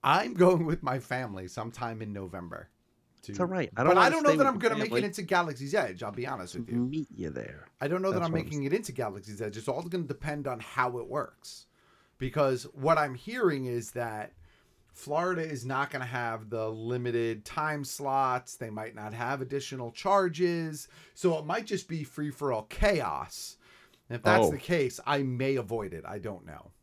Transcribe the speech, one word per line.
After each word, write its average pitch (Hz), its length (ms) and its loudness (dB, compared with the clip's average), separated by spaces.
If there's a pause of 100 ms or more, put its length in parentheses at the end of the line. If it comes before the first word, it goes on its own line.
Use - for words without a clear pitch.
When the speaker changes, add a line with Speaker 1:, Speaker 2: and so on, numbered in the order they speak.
Speaker 1:
I'm 190 320 4
going 175 320 8
with 160 160 0
my 135 160 0
family 110 500 -6
sometime 113 540 -6
in 107 100 -6
November. 87 560 -8 (540)
To, - 100 -12
Speaker 2:
It's 104 80 -4
all 175 60 4
right. 180 280 -2
I 117 100 2
don't 156 100 8
Speaker 1:
but - 40 8
I - 40 8
Speaker 2:
wanna 254 140 8
Speaker 1:
don't 311 80 2
know 285 60 8
Speaker 2:
stay - 60 6
Speaker 1:
that 277 80 6
Speaker 2:
with 269 100 4
Speaker 1:
I'm 202 40 -2
gonna 226 160 2
make 214 140 0
Speaker 2:
family. 233 120 2
Speaker 1:
it 202 60 2
into 196 160 -6
Galaxy's 156 520 0
Edge, 113 280 0
I'll 104 100 -6
be 120 140 -4
honest 95 300 -6
with 113 120 -8
you. 117 80 -2
Speaker 2:
Meet 131 400 0
you 90 140 -4
there. - 380 -10 (120)
Speaker 1:
I 139 80 -2
don't 180 140 0
know 190 80 2
that 185 80 0
Speaker 2:
That's 170 80 0
Speaker 1:
I'm 165 60 0
Speaker 2:
what 165 80 0
I'm - 40 -6
Speaker 1:
making 147 200 -4
it 143 100 2
into 220 180 -2
Galaxy's 104 480 -6
Edge. 104 160 -6
It's 110 120 -8
all 135 120 -2
gonna 170 240 -4
depend 143 420 -6
on 120 140 -4
how 123 380 0
it 117 100 -6
works. - 560 -6 (540)
Because 131 460 2 (100)
what 156 240 4
I'm 143 160 0
hearing 165 520 0
is 120 260 -4
that 110 400 -6 (600)
Florida 165 500 -2
is 139 240 -6
not 135 240 0
gonna 131 140 -4
have 117 460 -4
the 110 200 -2
limited 117 720 -2
time 151 400 -2
slots. 135 720 0
They 113 140 -8
might 110 240 -8
not 107 180 -10
have 120 280 -2
additional 131 500 -6
charges. 170 960 2 (280)
So 175 240 2
it 151 80 -6
might 214 200 -2
just 202 220 -4
be 160 160 -4
free-for-all 139 600 -2
chaos. 113 920 0 (520)
And 120 80 -6
if 113 60 -6
that's 214 240 8
Speaker 2:
Oh. - 60 6
Speaker 1:
the 143 60 -4
case, 147 460 0
I 143 200 2
may 131 320 0
avoid 107 380 -2
it. 82 120 -8
I 104 140 -8
don't 90 260 -10
know. 71 240 -16 (120)